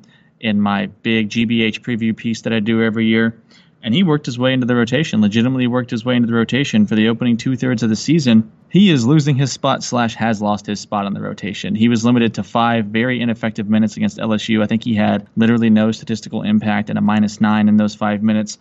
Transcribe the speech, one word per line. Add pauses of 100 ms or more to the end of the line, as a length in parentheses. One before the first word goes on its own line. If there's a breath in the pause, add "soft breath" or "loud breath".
(400 soft breath)
in
my
big
G
B
H
preview
piece
that
I
do
every
year. (460 soft breath)
And
he
worked
his
way
into
the
rotation,
legitimately
worked
his
way
into
the
rotation
for
the
opening
two-thirds
of
the
season. (200)
He
is
losing
his
spot
slash
has
lost
his
spot
in
the
rotation.
He
was
limited
to
five
very
ineffective
minutes
against
L
S
U.
I
think
he
had
literally
no
statistical
impact
and
a
minus
nine
in
those
five
minutes.